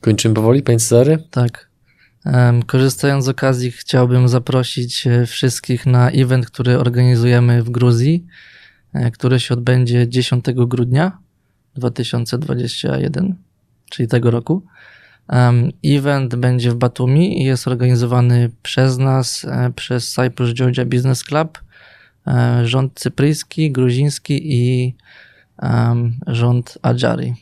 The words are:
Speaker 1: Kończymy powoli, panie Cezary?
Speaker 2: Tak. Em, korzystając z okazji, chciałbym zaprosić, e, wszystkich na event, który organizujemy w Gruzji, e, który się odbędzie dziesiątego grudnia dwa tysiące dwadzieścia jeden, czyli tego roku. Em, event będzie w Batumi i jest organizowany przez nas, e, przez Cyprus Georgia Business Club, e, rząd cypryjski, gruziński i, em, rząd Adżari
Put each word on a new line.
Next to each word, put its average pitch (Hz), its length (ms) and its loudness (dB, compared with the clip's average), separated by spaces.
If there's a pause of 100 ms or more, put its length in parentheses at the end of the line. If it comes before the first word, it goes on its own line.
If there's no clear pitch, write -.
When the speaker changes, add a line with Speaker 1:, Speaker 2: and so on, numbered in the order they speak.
Speaker 1:
Kończymy 110 340 2
powoli, 113 280 2
panie 120 160 2
Cezary? 127 400 4 (120)
Speaker 2:
Tak. 120 400 -4 (540)
Em, 123 380 2
korzystając 135 640 0
z 127 40 -2
okazji, 127 420 -2
chciałbym 127 580 2
zaprosić, 123 800 -2
e, 120 200 2
wszystkich - 600 -4
na 123 240 4
event, 127 360 0
który 123 320 0
organizujemy 120 840 2
w 117 80 -4
Gruzji, 123 560 2 (680)
e, 123 180 -2
który 127 300 0
się - 140 -4
odbędzie 120 540 2
dziesiątego 123 580 0
grudnia 123 520 0 (560)
dwa 120 160 -4
tysiące 117 480 -6
dwadzieścia 131 600 -4
jeden, 185 360 -2 (560)
czyli 117 180 -4
tego 117 220 0
roku. 120 340 -2 (640)
Em, 120 420 2 (140)
event 139 500 0
będzie 123 360 0
w 120 40 0
Batumi 127 680 0
i - 20 0
jest 131 240 -2
organizowany 123 840 2 (120)
przez 131 360 0
nas, 131 460 -2
e, 123 300 -4
przez - 380 -6
Cyprus 123 420 -2
Georgia 127 300 0
Business 123 400 -2
Club, 156 340 -4 (680)
e, 120 400 0
rząd 131 280 -2
cypryjski, 151 800 -2
gruziński 139 840 -2
i, 123 400 0 (680)
em, 120 640 0
rząd 120 560 -2
Adżari 123 600 -2